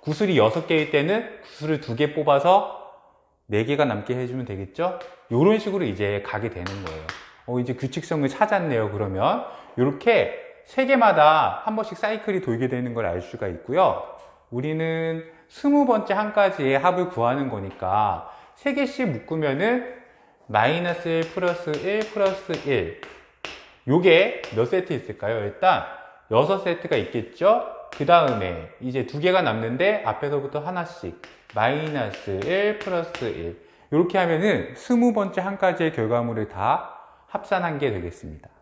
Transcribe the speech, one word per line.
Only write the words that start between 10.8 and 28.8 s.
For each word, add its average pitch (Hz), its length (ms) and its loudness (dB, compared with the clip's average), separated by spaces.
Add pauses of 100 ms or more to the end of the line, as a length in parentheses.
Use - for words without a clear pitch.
개마다 156 760 6
한 220 120 -2
번씩 220 220 -4
사이클이 214 440 -2
돌게 120 260 -2
되는 123 260 -4
걸 113 120 -2
알 87 140 -2
수가 101 280 -8
있고요. 123 560 0 (460)
우리는 160 760 -4 (240)
스무 285 380 2
번째 220 280 2
한까지의 190 640 2
합을 180 320 2
구하는 131 380 0
거니까 98 840 -2 (240)
세 277 200 -4
개씩 254 360 -2
묶으면은 160 800 -2 (540)
마이너스 165 600 2
일 165 140 2
플러스 175 480 -2
일 185 300 -2
플러스 196 520 -2 (160)
일. 98 320 0 (880)
요게 180 540 6 (140)
몇 113 100 2
세트 185 260 -2
있을까요? 110 520 -4
일단 - 400 0 (460)
여섯 156 280 4
세트가 170 380 -2
있겠죠? 160 760 0 (200)
그 - 120 -6
다음에 110 640 2 (120)